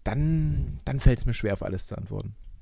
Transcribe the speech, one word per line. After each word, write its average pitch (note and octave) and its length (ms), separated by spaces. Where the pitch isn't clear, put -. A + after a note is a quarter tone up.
dann, D3+ 800
dann C3+ 160
fällt's B2 240
mir B2 100
schwer, G#2 200
auf - 80
alles F#2 240
zu - 100
antworten. G2+ 380